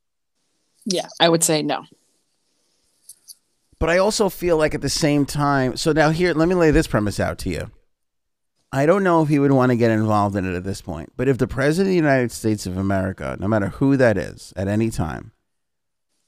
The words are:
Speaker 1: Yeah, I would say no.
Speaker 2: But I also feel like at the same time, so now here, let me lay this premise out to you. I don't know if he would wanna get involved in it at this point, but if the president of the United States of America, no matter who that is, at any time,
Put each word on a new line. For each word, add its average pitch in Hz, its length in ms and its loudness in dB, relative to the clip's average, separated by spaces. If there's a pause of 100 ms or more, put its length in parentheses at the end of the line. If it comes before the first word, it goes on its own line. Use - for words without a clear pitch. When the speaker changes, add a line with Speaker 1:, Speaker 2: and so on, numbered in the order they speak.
(840)
Speaker 1:
Yeah, 175 220 -4 (120)
I 170 120 4
would 165 120 2
say 156 200 0
no. 147 240 -6 (1900)
Speaker 2:
But 156 100 -2
I 170 80 2
also 202 320 2
feel 175 300 -2
like 151 160 0
at - 80 -8
the 139 80 -4
same 147 340 0
time, 139 540 0
so 160 140 0
now 151 180 2
here, 170 240 0
let 160 140 2
me 185 60 0
lay 165 160 4
this 156 160 2
premise 104 320 -2
out 90 200 -4
to - 100 -8
you. 90 220 -8 (1000)
I 139 120 0
don't 190 200 4
know 165 180 4
if 147 80 0
he 151 80 2
would 139 140 4
wanna 127 240 4
get 117 140 4
involved 107 460 2
in 92 80 -2
it 92 100 -4
at 90 100 -6
this 95 180 -8
point, 80 340 -12
but 127 120 -2
if 127 100 2
the 123 100 -2
president 160 380 -2
of 190 60 -2
the 180 40 2
United 135 340 2
States 107 360 -4
of 90 100 -8
America, 95 640 -4
no 95 80 -4
matter 101 200 0
who 139 280 0
that 113 220 2
is, 50 360 -10
at 98 140 -4
any 110 220 0
time, 82 420 -8 (960)